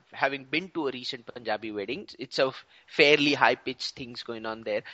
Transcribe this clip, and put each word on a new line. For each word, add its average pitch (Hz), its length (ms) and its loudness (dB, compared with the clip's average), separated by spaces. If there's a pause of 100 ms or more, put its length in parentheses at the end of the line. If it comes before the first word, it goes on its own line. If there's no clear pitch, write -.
(100)
having 139 340 -2
been 156 260 -4
to 160 180 -2
a - 20 0
recent 123 360 -8
Punjabi 110 440 -6
wedding, 107 360 -6 (120)
it's - 200 -10
a 135 120 2 (360)
fairly 147 480 6
high-pitched 127 600 2
things 120 280 -14
going 113 240 -10
on 110 160 -8
there. 110 200 -2 (120)